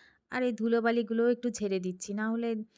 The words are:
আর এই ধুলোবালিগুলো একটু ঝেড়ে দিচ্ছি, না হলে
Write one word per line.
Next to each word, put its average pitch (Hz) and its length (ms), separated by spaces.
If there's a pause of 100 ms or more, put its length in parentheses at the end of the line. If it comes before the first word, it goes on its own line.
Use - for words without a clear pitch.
(300)
আর 254 140
এই 247 80
ধুলোবালিগুলো 226 800
একটু 240 200
ঝেড়ে 196 300
দিচ্ছি, 185 340
না 214 160
হলে 226 260 (220)